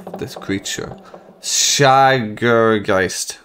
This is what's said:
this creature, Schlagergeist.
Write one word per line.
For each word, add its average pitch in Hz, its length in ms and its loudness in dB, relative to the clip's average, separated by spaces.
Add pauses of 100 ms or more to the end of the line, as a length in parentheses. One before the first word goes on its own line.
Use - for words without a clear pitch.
(180)
this - 180 -12
creature, - 600 -8 (440)
Schlagergeist. 113 2000 2